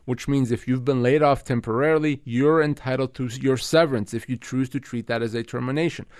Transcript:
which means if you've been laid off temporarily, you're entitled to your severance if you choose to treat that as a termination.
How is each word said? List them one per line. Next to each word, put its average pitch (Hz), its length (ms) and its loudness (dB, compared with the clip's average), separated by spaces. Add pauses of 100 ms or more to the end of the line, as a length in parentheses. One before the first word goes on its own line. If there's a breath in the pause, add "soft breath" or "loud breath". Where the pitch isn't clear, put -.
which 123 220 -4
means 139 240 2
if 117 160 -2
you've 127 180 0
been 131 180 2
laid 135 200 4
off 139 200 4
temporarily, 139 800 0
you're 143 380 4
entitled 131 540 -2
to 131 100 -4 (160)
your 131 160 2
severance 135 560 0
if 117 160 -8
you 127 80 -2
choose 127 320 -4
to 139 100 -6
treat 120 280 -8
that 117 140 -2
as 113 120 -4
a 117 100 -4
termination. 131 600 -4 (140 soft breath)